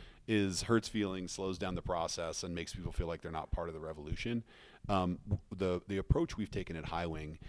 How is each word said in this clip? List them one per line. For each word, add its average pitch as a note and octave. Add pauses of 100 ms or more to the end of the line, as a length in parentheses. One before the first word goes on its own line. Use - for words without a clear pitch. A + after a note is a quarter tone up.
(280)
is G2
hurts A2+
feelings, F#2+
slows F#2+
down F#2
the E2+
process, E2+
and F2
makes E2+
people E2+
feel F2+
like E2
they're E2
not -
part E2+
of E2
the D#2
revolution. D#2 (460)
Um, F#2 (100)
w-, G#2+ (160)
the, F2+
the G2
approach D#3+
we've G#2
taken F2+
at D#2
Highwing, D#2+ (100)